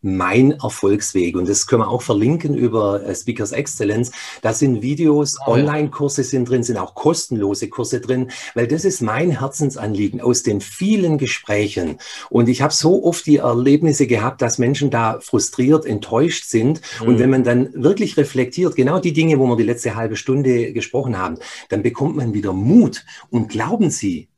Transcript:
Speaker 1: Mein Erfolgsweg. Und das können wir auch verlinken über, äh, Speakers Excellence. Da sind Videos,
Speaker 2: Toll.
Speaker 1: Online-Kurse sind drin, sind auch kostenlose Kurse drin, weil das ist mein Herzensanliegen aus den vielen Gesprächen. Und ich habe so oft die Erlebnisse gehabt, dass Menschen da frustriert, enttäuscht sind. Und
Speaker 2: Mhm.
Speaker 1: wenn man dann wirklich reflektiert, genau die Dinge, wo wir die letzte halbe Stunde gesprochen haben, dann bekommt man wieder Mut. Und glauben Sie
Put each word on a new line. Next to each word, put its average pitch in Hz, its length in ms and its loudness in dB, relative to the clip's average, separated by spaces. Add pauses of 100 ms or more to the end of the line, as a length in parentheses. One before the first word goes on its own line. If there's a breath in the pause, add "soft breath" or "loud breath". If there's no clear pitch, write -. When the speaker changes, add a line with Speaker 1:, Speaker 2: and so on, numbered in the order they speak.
Speaker 1:
Mein 98 500 2
Erfolgsweg. 98 840 -2
Und 90 120 -2
das 98 180 0
können 113 160 2
wir 101 60 -2
auch 120 140 -2
verlinken 143 540 0
über, 104 480 0
äh, 101 100 -6
Speakers - 360 -6
Excellence. 120 640 -4 (280 loud breath)
Da - 120 -2
sind 127 300 0
Videos, 147 500 2 (120)
Speaker 2:
Toll. - 180 2
Speaker 1:
Online-Kurse 147 600 -2
sind 123 260 -2
drin, 123 140 0
sind 113 140 -2
auch 92 180 -8
kostenlose 107 760 -2
Kurse 120 320 -4
drin, 127 300 -2 (240 loud breath)
weil 117 140 0
das 160 160 -2
ist 190 180 0
mein 143 380 0
Herzensanliegen 107 800 -4
aus 123 240 2
den 101 160 0
vielen 180 580 0
Gesprächen. 104 800 -2 (320 loud breath)
Und 117 180 4
ich 123 140 2
habe 147 100 2
so - 320 2
oft 170 220 0
die 147 120 6
Erlebnisse 139 680 2
gehabt, 113 360 0
dass 117 160 0
Menschen 135 320 2
da 117 300 0
frustriert, 135 680 2
enttäuscht 120 580 0
sind. 127 360 2 (200 loud breath)
Und 117 160 4
Speaker 2:
Mhm. - 20 2
Speaker 1:
wenn 131 120 4
man 131 140 4
dann 123 300 2
wirklich 175 420 0
reflektiert, 143 600 0
genau 147 240 2
die 175 120 -2
Dinge, 156 280 4
wo 131 80 4
wir 120 80 2
die 113 80 2
letzte 117 320 -4
halbe 110 180 -4
Stunde 131 580 0
gesprochen 117 280 -4 (100)
haben, 92 280 -4 (320 loud breath)
dann 104 120 -2
bekommt - 320 -2
man 120 200 -2
wieder 101 180 -2
Mut. 135 520 4 (260 loud breath)
Und 113 180 0
glauben 165 420 0
Sie 85 480 -6